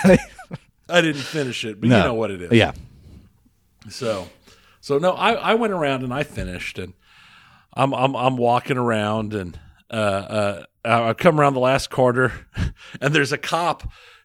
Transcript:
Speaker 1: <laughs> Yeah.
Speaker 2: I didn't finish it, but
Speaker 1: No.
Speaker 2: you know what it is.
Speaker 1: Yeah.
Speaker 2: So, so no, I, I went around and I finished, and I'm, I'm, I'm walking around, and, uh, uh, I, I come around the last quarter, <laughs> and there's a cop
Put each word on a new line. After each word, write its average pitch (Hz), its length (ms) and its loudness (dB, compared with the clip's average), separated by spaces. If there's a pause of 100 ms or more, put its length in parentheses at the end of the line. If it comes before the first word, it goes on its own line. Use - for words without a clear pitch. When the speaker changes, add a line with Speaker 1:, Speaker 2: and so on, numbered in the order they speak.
Speaker 1:
<laughs> - 20 2
Yeah. 185 120 8 (720)
Speaker 2:
I 175 120 2
didn't 151 220 0
finish 131 420 -6
it, 107 160 -10
but 113 80 0
Speaker 1:
No. 123 100 6
Speaker 2:
you 95 60 4
know 127 100 0
what 110 160 -4
it 92 120 -10
is. 87 100 -4
Speaker 1:
Yeah. 101 200 6 (1160)
Speaker 2:
So, 101 400 -6 (520)
so 139 180 0
no, 175 140 2
I, 196 220 0
I 196 200 0
went 226 180 0
around 139 320 -2
and 123 100 -6
I 147 80 -2
finished, 92 560 -10
and 90 160 -10 (800)
I'm, 135 200 0
I'm, 131 220 2
I'm 127 200 0
walking 120 400 0
around, 110 580 -2
and, 90 240 -8 (320)
uh, - 20 -16
uh, 101 720 -2 (220)
I, 117 260 2
I 113 40 2
come 156 260 2
around 143 140 4
the 127 60 -2
last 131 300 0
quarter, 127 420 2 (360)
<laughs> - 320 -16
and 147 140 0
there's 143 180 2
a 131 60 -4
cop 165 500 -4 (360)